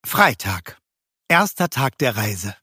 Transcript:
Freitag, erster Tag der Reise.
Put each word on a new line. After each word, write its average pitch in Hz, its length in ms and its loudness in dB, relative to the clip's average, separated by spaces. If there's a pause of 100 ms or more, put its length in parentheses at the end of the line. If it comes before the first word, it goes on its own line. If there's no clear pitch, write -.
(100)
Freitag, 95 680 0 (500)
erster 175 400 2
Tag 131 300 -2
der 123 180 0
Reise. 101 460 -6